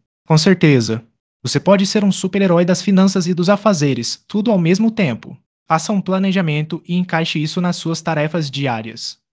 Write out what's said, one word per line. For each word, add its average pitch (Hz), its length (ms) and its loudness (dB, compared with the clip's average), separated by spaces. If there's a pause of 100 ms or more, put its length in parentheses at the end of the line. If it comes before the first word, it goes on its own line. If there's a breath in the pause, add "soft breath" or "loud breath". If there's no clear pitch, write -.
(280)
Com 156 100 4
certeza. 139 640 2 (400)
Você 143 160 -2
pode 196 260 2
ser 208 180 0
um 196 80 2
super-herói 185 540 0
das 175 160 0
finanças 190 460 2
e 185 60 0
dos 175 160 0
afazeres, 147 760 0
tudo 214 240 -2
ao 202 60 2
mesmo 185 320 2
tempo. 170 480 -4 (300)
Faça 160 260 -2
um 196 80 0
planejamento 180 840 -2
e 175 80 -4
encaixe 170 440 -2
isso 156 220 -4
nas 175 140 -2
suas 165 260 -6
tarefas 156 480 -4
diárias. 117 720 -8 (200)